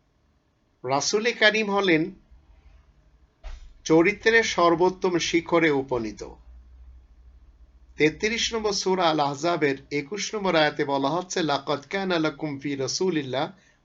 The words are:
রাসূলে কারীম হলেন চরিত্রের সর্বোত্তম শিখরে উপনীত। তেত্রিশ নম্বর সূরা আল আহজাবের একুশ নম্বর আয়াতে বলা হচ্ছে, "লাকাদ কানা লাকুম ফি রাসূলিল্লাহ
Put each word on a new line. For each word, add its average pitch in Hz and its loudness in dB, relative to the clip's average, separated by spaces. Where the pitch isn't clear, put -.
রাসূলে 143 0
কারীম 214 2
হলেন 190 2
চরিত্রের 202 4
সর্বোত্তম 180 2
শিখরে 165 2
উপনীত। 127 -4
তেত্রিশ 208 0
নম্বর 214 -2
সূরা 185 0
আল 156 0
আহজাবের 143 0
একুশ 190 -6
নম্বর 190 -2
আয়াতে 151 2
বলা 139 -2
হচ্ছে, 180 -4
"লাকাদ 143 -2
কানা 190 -2
লাকুম 151 -4
ফি 143 -6
রাসূলিল্লাহ 139 -2